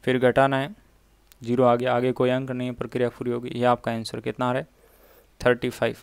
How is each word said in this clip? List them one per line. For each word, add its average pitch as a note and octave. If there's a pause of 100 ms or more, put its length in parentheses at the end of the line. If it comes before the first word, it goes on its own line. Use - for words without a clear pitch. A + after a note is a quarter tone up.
फिर B2+
घटाना C3+
है, C#3+ (680)
ज़ीरो B2
आ A#2+
गया, B2
आगे B2
कोई B2+
अंक C3
नहीं, B2
प्रक्रिया A#2+
पूरी B2
होगी। A#2+
ये A#2+
आपका A#2+
आंसर A2+
कितना B2
आ B2
रहा B2+
है, D#3 (720)
थर्टी B2
फ़ाइव। A#2